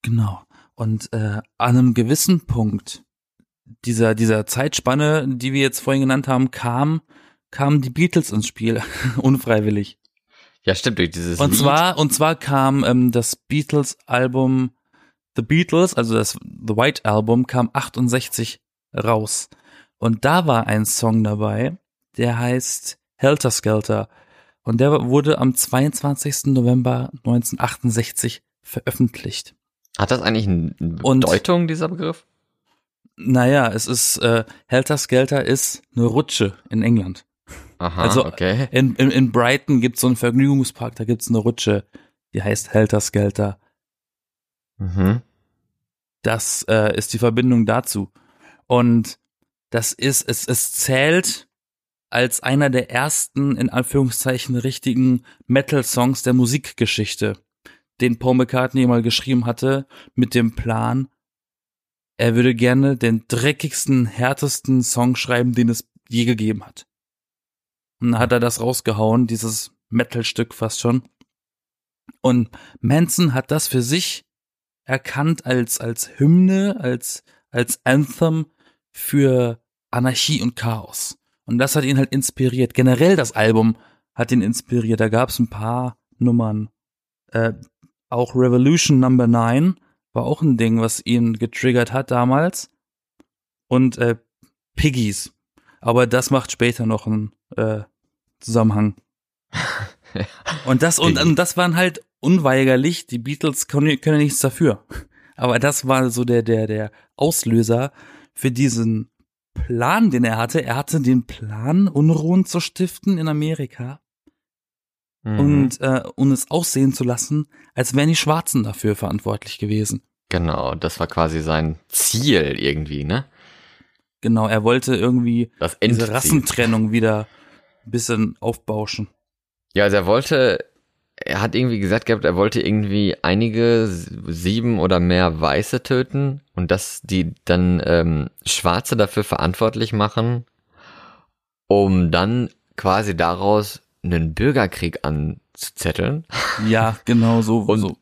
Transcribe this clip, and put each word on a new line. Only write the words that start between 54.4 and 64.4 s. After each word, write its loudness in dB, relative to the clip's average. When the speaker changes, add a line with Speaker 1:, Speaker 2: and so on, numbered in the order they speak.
Speaker 1:
richtigen 0
Metal-Songs 0
der 2
Musikgeschichte, -2
den 0
Paul 2
McCartney 0
mal 2
geschrieben -2
hatte, -2
mit -2
dem 2
Plan, -4
er 2
würde 4
gerne 2
den 0
dreckigsten, -2
härtesten -2